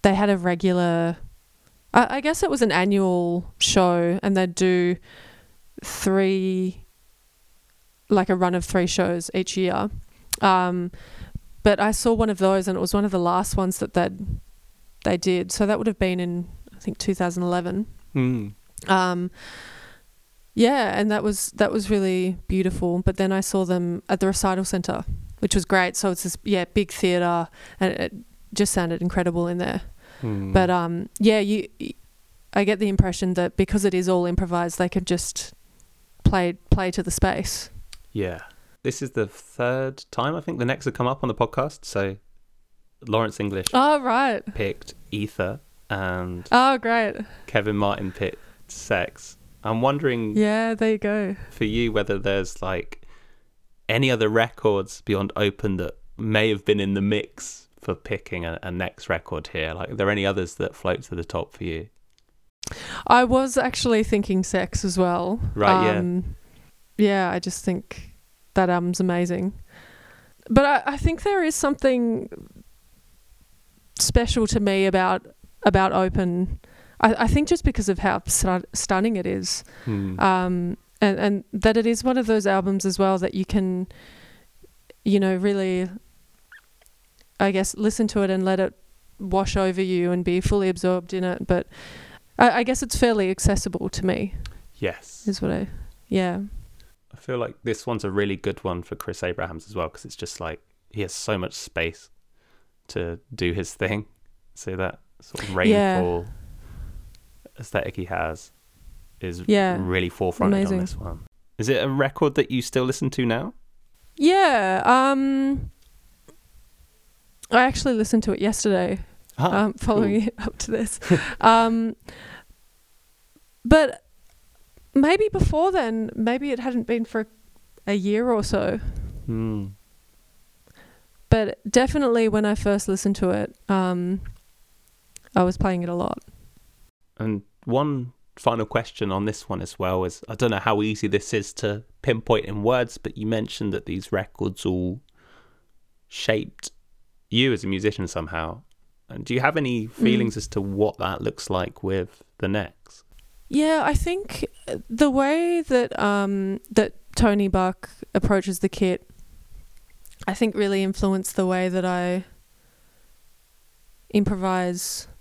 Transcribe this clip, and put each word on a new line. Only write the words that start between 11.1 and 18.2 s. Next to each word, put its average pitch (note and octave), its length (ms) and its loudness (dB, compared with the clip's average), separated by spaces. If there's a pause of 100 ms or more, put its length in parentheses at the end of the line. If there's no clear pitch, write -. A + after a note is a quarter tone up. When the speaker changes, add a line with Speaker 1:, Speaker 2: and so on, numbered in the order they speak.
Speaker 1:
but G#3 180 6
I G#3 120 2
saw A#3 200 2
one A3 160 2
of G3 100 -2
those, F#3+ 300 4
and F#3+ 80 0
it - 40 -2
was F3+ 120 -2
one G3+ 120 4
of G3+ 80 0
the F#3 80 2
last F3 360 0
ones F#3 220 0
that - 160 -6
they'd, F#3 240 0 (840)
they F3+ 120 2
did. F3+ 360 0
So G#3+ 120 0
that G3+ 140 0
would G#3+ 80 -2
have G#3+ 120 -2
been F3+ 220 0
in, F3 280 -4 (260)
I - 60 -20
think, - 180 -8
two F#3+ 160 -2
thousand F3+ 300 -2
eleven. F3+ 420 -2 (260)
Speaker 2:
Hmm. B2+ 360 0 (400)